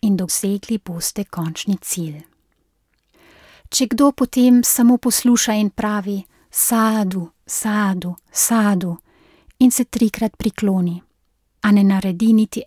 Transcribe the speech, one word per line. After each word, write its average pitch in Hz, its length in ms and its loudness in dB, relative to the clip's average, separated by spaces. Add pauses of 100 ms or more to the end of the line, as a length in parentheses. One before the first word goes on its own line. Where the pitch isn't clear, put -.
in 202 140 2
dosegli 196 680 -4
boste 175 400 -8
končni 165 560 -6
cilj. 156 420 -8 (1500)
Če - 180 -2
kdo 277 260 2
potem 247 520 4
samo 240 320 4
posluša 240 560 0
in 214 180 0
pravi: 208 520 -6 (280)
"Sadu, 214 800 -2 (160)
sadu, 190 680 -4 (180)
sadu," 202 640 0 (640)
in 254 120 6
se 240 140 0
trikrat - 520 -2
prikloni, 185 640 -2 (580)
a 208 120 2
ne 202 120 6
naredi 196 480 2
niti 220 340 0